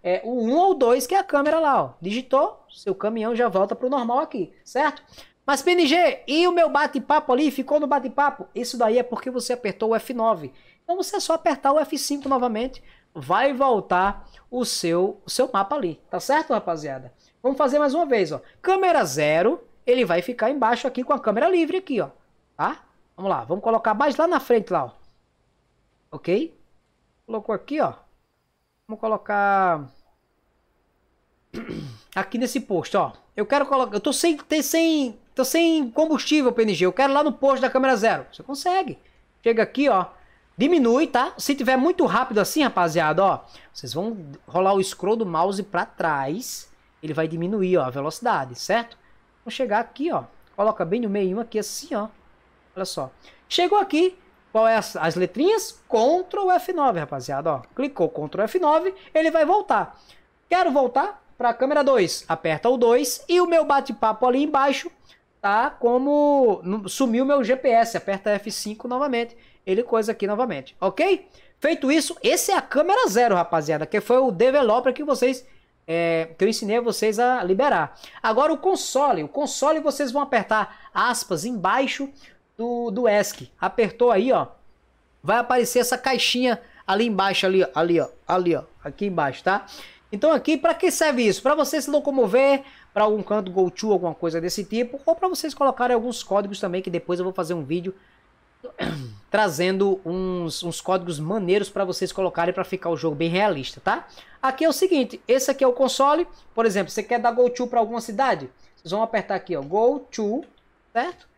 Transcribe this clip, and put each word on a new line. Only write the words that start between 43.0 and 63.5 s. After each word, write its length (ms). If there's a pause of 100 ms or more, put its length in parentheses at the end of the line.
ó, 160 (340)
vocês 200
vão 220 (300)
rolar 280
o 100
scroll 320
do 100
mouse 380
pra 240
trás. 840 (320)
Ele 140
vai 120
diminuir, 500
ó, 80
a 40
velocidade, 640
certo? 420 (480)
Vamos 120
chegar 240
aqui, 320
ó. 140 (300)
Coloca 300
bem 140
no 100
meio 300
aqui, 180
assim, 380
ó. 140 (680)
Olha 100
só. 240 (400)
Chegou 300
aqui. 360 (360)
Qual 160
é 80
as, 220
as 180
letrinhas? 760
Ctrl 600
F 220
nove, 260
rapaziada, 540
ó. 80 (120)
Clicou 360
Ctrl 340
F 160
nove, 340 (220)
ele 160
vai 140
voltar. 540 (480)
Quero 220
voltar 540 (160)
pra 160
câmera 280
dois. 440
Aperta 420
o 80
dois 500
e 140
o 60
meu 180